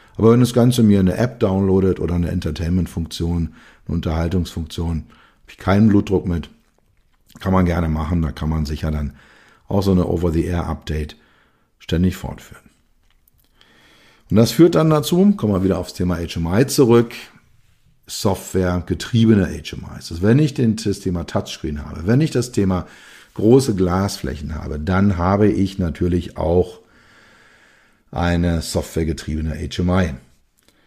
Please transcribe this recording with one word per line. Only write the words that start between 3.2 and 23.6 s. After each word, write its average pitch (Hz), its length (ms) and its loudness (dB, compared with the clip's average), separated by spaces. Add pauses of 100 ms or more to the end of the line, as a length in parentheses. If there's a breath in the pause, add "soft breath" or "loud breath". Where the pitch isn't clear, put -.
eine - 100 -6
Unterhaltungsfunktion, 82 1120 -4
hab - 440 -20
ich - 60 -20
keinen 101 320 4
Blutdruck 98 360 2
mit, 85 240 -4 (920)
kann 95 140 -2
man 92 120 4
gerne 85 220 0
machen, 80 340 -2
da 76 100 -2
kann 78 180 -6
man 78 160 -2
sicher 78 260 -6
dann 73 220 -6 (540 soft breath)
auch 101 160 -2
so 95 80 0
eine 90 160 2
Over-the-Air-Update 80 1080 -4 (640 soft breath)
ständig 90 360 0
fortführen. - 480 -14 (1700 soft breath)
Und - 60 0
das 113 160 4
führt 170 240 6
dann 160 140 4
dazu, 175 480 4
kommen 101 160 0
wir 92 100 0
wieder 92 140 2
aufs 90 160 -8
Thema 90 240 -2
H 85 220 -8
M 82 80 -2
I 104 200 2
zurück, 120 460 4 (920)
Software-getriebene 95 1400 0
H 76 300 -10
M - 100 -14 (120)
Is. - 140 -16
Also 85 100 -10
wenn 113 180 4
ich 151 140 0
den, 113 220 0
das 101 240 -4
Thema 87 260 -4
Touchscreen 76 600 -8
habe, 76 220 -12
wenn 120 120 4
ich 156 120 0
das - 200 -4
Thema 92 360 0 (480 loud breath)
große 117 400 4